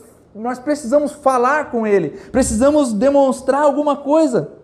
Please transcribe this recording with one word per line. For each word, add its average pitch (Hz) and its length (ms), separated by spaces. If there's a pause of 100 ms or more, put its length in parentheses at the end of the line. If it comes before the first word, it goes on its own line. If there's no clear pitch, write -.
(340)
Nós 240 240
precisamos 285 540
falar 269 580
com 226 160
Ele, 190 240 (220)
precisamos 262 600
demonstrar 269 720
alguma 285 340
coisa. 277 560 (120)